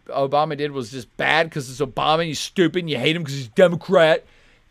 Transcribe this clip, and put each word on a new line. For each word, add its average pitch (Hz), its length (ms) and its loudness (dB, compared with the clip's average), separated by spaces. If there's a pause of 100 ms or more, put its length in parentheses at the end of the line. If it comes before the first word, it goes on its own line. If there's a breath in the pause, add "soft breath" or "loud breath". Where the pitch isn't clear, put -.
Obama 143 500 0
did 143 160 -4
was 123 180 -6
just 127 260 -14
bad 151 340 0
'cause 135 200 -8
it's 127 100 -8
Obama 147 400 0
and 170 80 -4
he's 143 120 -6
stupid 170 400 0
and 170 100 -4
you 127 80 -4
hate 151 180 0
him 175 80 -6
'cause 139 100 -8
he's 135 140 -10
Democrat? 170 760 4 (460 soft breath)